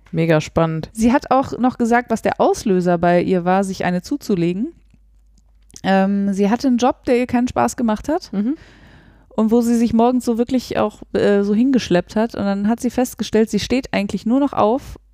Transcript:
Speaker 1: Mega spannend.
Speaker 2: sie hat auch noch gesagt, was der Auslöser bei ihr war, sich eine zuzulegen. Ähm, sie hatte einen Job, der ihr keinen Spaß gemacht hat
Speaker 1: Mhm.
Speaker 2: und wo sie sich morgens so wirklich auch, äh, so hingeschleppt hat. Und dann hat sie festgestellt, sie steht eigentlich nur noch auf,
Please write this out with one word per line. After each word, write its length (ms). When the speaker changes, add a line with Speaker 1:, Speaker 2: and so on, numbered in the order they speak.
Speaker 1:
Mega 300
spannend. 520
Speaker 2:
sie 200
hat 180
auch 280
noch 200
gesagt, 320
was 120
der 180
Auslöser 580
bei 240
ihr 220
war, 180
sich 220
eine 180
zuzulegen. 720
Ähm, 480
sie 180
hatte 160
einen 120
Job, 260
der 140
ihr 80
keinen 220
Spaß 280
gemacht 320
hat 240
Speaker 1:
Mhm. 240
Speaker 2:
und 220
wo 100
sie 160
sich 160
morgens 320
so 140
wirklich 400
auch, 240
äh, 300
so 120
hingeschleppt 640
hat. 180
Und 100
dann 240
hat 120
sie 100
festgestellt, 600
sie 100
steht 320
eigentlich 340
nur 140
noch 140
auf, 440